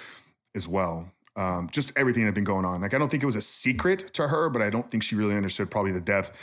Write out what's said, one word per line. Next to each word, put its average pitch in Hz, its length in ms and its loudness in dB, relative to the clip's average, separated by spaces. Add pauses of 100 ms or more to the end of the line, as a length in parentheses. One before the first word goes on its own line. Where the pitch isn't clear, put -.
(540)
as 92 140 -6
well." 85 420 -2 (280)
Um, 90 320 0
just 139 280 -4
everything 123 260 4
that 107 40 4
had 101 60 2
been 101 120 0
going 98 180 2
on. 90 160 0
Like, 98 140 -2
I 135 40 4
don't 147 140 0
think 147 100 0
it 139 40 2
was 123 100 2
a 107 60 -2
secret - 720 0
to 147 160 0
her, 160 200 2
but 120 120 0
I 104 80 2
don't 117 200 -2
think 110 140 0
she 110 140 -2
really 104 180 2
understood 98 340 0
probably 98 220 0
the 92 80 -2
depth 95 320 0 (120)